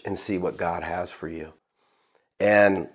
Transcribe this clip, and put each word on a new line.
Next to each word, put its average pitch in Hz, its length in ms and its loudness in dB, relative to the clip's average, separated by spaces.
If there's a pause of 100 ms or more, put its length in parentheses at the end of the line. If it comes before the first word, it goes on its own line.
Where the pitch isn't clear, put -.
and 98 120 -4
see 98 200 -2
what 90 180 -4
God 85 280 -4
has 87 280 -6
for - 160 -12
you." 80 240 -10 (880)
And 101 560 4